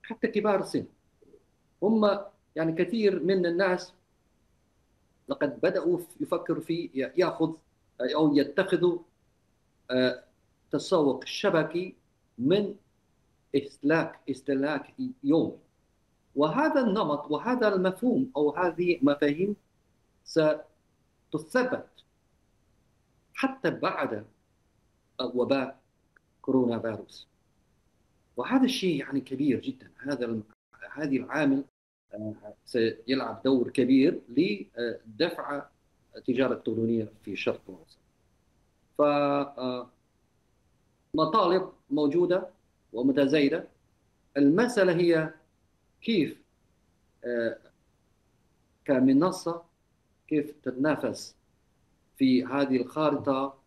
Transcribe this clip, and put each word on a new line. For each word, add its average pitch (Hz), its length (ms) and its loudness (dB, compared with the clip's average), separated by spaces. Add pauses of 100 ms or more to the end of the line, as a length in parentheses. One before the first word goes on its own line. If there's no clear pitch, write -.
حتى 226 240 -4
كبار 208 320 0
السن - 260 -4 (960)
هم، 208 360 2 (360)
يعني، 160 180 -2
كثير 185 500 0
من 185 220 2
الناس 180 480 -2 (1300)
لقد 139 340 -4
بدأوا 175 360 0
ف-، - 240 -12
يفكروا 165 400 -4
في 165 320 -6
ي-، 131 240 -4
يأخذ 160 380 0 (460)
أو 147 340 2
يتخذوا، 170 640 2 (920)
آه، 127 320 0 (480)
تسوق 143 540 0
شبكي 175 680 -2 (420)
من 185 380 0 (800)
استهلاك، - 640 0 (100)
استهلاك 139 640 -4 (300)
يومي. 139 340 2 (800)
وهذا 262 460 2
النمط 185 500 -2
وهذا 220 360 0
المفهوم 185 680 0
أو 147 200 0
هذه 175 460 0
مفاهيم 147 540 0 (680)
ستثبت - 1600 -4 (1500)
حتى 262 360 -4
بعد 143 560 -4 (960)
وباء 127 600 -2 (600)
كورونا 120 380 2
فيروس. 110 480 -10 (1120)
وهذا 214 260 2
الشيء، 180 360 0
يعني، 135 220 -4
كبير 131 380 0
جدًا. - 380 -10
هذا 131 280 -4
الم-، 113 180 -4 (500)
هذه 139 240 -2
العامل، 139 460 0 (500)
آه، 107 200 -10 (320)
سيلعب 117 800 -2
دور 131 260 4
كبير 135 600 4
لدفع 143 1400 -4 (500)
التجارة 123 360 0
الإلكترونية 113 600 -2 (140)
في 104 80 -8
الشرق - 360 -4
الأوسط. - 280 -20 (1000)
ف، 147 40 2
آه، 143 880 0 (1200)
مطالب 180 560 2 (200)
موجودة 170 580 0 (460)
ومتزايدة. 139 720 2 (720)
المسألة 185 580 4
هي 165 380 2 (680)
كيف، 175 400 0 (840)
آه، 117 340 -4 (1300)
كمنصة 147 800 2 (640)
كيف 151 240 -2 (120)
تتنافس 131 720 -4 (840)
في 127 280 4
هذه 131 360 0
الخارطة 139 840 -2